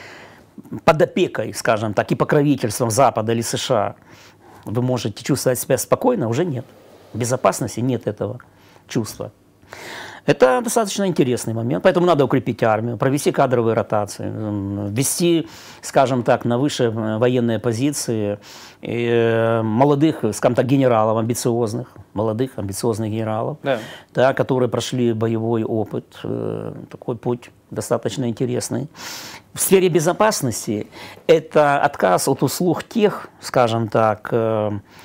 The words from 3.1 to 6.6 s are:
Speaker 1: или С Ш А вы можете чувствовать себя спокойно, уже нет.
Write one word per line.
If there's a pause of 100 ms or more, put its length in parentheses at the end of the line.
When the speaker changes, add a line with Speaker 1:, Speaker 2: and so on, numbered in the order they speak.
Speaker 1:
или
С
Ш
А (680)
вы
можете
чувствовать
себя
спокойно,
уже
нет. (480)